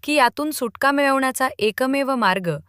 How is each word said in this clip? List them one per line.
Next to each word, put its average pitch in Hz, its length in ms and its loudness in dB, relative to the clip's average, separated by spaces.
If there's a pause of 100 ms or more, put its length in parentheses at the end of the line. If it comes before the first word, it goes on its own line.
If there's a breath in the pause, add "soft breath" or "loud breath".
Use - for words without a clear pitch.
की 294 100 -2
यातून 285 380 2
सुटका 269 400 -2
मिळवण्याचा 269 580 0 (100)
एकमेव 262 560 -2
मार्ग 190 360 0 (180 soft breath)